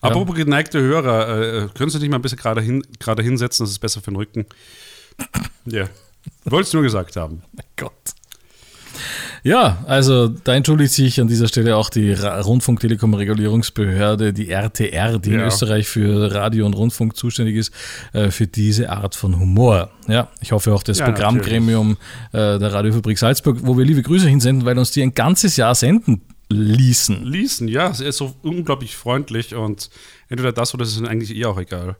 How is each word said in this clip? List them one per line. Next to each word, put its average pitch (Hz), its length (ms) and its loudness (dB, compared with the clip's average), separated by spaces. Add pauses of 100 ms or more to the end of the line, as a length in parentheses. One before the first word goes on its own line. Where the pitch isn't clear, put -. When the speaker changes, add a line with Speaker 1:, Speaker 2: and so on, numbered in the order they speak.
Speaker 1:
Apropos 175 340 0
geneigte 151 460 0
Hörer, 113 800 0
äh, 104 40 -6 (100)
können 147 120 -2
Sie 151 100 -4
dich 147 100 -2
mal 143 80 0
ein 120 40 -4
bisschen 127 180 -6
gerade 113 200 -2
hin, 120 240 -2 (160)
gerade 113 240 -2
hinsetzen? 120 400 -2
Das 101 80 -4
ist 98 80 -10
besser 107 220 -6
für 101 100 -10
den 98 60 -6
Rücken. 110 300 -6 (1160)
Ja. 110 200 -4 (580)
Wollt's 156 300 -2
nur 156 100 2
gesagt 107 320 -2
haben. 82 260 -8 (120)
Speaker 2:
Mein - 100 -18 (140)
Gott. - 160 -12 (1500)
Ja, 131 440 2
also 131 400 4
da 123 260 -2
entschuldigt 143 400 2
sich 131 260 2
an 117 80 2
dieser 113 200 2
Stelle 113 280 2
auch 107 140 0
die 104 240 2
Ra-, 98 280 -4
Rundfunk-Telekom-Regulierungsbehörde, 107 1900 0
die 101 160 -6
R 98 220 -2
T - 180 -2
R, 113 280 -2
die 101 160 0
in 113 60 2
Speaker 1:
Ja. 110 80 0
Speaker 2:
Österreich 107 400 0
für 104 460 2
Radio 107 320 0
und 101 80 2
Rundfunk 110 440 -2
zuständig 113 380 -2
ist, 110 180 -4 (400)
äh, 104 160 2
für 104 180 0
diese 104 440 0
Art 98 240 -6
von 92 240 0
Humor. 95 500 4 (180)
Ja, 113 220 0 (120)
ich - 100 -6
hoffe 104 220 2
auch 101 100 0
das 101 160 -2
Speaker 1:
Ja, 147 60 0
Speaker 2:
Programmgremium, 110 920 2 (360)
äh, 104 260 2
der 101 140 0
Radiofabrik 107 440 0
Salzburg, 123 440 0
wo 127 160 2
wir 127 80 4
liebe 143 180 4
Grüße 175 240 4
hinsenden, 131 380 4
weil 123 120 2
uns 127 140 2
die 143 100 0
ein 131 120 0
ganzes 170 440 2
Jahr 123 180 4
senden 139 460 2 (280)
ließen. 107 760 2
Speaker 1:
Ließen, 160 420 -4
ja, 147 220 -2
es 127 120 -6
ist 139 160 -4
so 131 260 -8
unglaublich 147 520 -6
freundlich 120 600 -4
und 107 340 -6 (400)
entweder 127 220 -4
das - 220 -4
oder 123 100 -6
es 113 80 -4
ist 107 60 -6
ihnen 113 100 -6
eigentlich 110 280 -4
eh 110 100 -6
auch 101 120 -2
egal. 92 420 -8